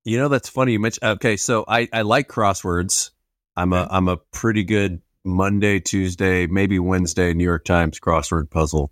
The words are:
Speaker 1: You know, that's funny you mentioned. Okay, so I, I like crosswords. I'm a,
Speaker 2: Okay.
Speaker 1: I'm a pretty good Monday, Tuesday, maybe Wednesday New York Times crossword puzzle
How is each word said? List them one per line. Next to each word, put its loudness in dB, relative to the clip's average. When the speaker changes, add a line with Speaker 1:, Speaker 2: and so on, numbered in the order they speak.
Speaker 1:
You 0
know, 2
that's 0
funny 0
you 0
mentioned. -2
Okay, 0
so -2
I, 0
I -2
like 0
crosswords. -2
I'm 0
a, 2
Speaker 2:
Okay. -8
Speaker 1:
I'm 2
a 0
pretty -4
good -2
Monday, 2
Tuesday, 0
maybe 0
Wednesday 0
New 2
York 0
Times 2
crossword 0
puzzle 0